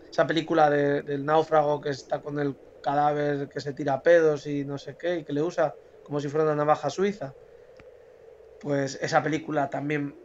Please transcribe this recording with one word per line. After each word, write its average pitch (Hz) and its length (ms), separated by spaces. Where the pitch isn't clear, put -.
Esa 160 160
película 156 440
de, 143 340
del 143 220
náufrago 156 560
que 151 80
está 139 320
con 147 180
el 143 180
cadáver 147 680
que 147 100
se 139 140
tira 139 280
pedos 156 460
y 143 160
no 139 140
sé - 200
qué, 175 200
y 151 80
que 147 80
le 143 80
usa 160 340
como 143 180
si 143 80
fuera 156 160
una 151 100
navaja 147 340
suiza. 185 460
Pues 139 440
esa 156 200
película 151 480
también 143 560